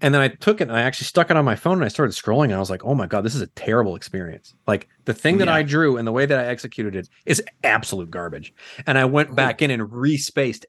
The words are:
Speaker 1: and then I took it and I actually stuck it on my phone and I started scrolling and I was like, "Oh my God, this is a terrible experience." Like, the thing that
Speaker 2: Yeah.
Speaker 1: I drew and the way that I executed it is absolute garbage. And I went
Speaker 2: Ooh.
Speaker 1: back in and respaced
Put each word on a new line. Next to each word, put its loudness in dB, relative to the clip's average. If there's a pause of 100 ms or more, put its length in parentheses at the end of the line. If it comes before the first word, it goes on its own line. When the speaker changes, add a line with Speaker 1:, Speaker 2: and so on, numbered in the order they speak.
Speaker 1:
and 4
then 4
I 2
took 0
it -2
and -6
I 4
actually -2
stuck 2
it 4
on 4
my 2
phone 0
and 2
I -2
started 0
scrolling 0
and 0
I -2
was -4
like, -6
"Oh 0
my 0
God, -2
this -2
is -4
a -6
terrible 0
experience." -12 (120)
Like, -2 (160)
the -2
thing 2
that 2
Speaker 2:
Yeah. 2
Speaker 1:
I 2
drew 2
and -4
the -2
way 2
that 2
I -2
executed -6
it -8 (180)
is 0 (200)
absolute -2
garbage. -10 (320)
And 2
I 6
went 2
Speaker 2:
Ooh. -12
Speaker 1:
back 2
in 2
and -2
respaced -2